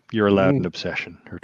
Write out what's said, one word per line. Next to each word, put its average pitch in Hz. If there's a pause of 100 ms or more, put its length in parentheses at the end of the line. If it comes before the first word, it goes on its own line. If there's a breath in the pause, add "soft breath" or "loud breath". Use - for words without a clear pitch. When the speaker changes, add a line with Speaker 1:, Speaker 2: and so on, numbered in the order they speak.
(100)
Speaker 1:
You're 107
allowed 98
Speaker 2:
Mm. -
Speaker 1:
an 87
obsession 85 (120)
or 87